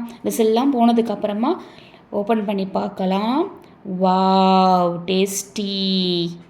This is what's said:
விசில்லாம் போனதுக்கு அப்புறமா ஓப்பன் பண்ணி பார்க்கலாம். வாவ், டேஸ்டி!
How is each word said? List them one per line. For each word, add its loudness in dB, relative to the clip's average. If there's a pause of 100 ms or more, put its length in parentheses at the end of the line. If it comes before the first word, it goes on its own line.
(240)
விசில்லாம் 2
போனதுக்கு 2
அப்புறமா -2 (480)
ஓப்பன் -2
பண்ணி -2
பார்க்கலாம். -2 (500)
வாவ், 4
டேஸ்டி! -2 (220)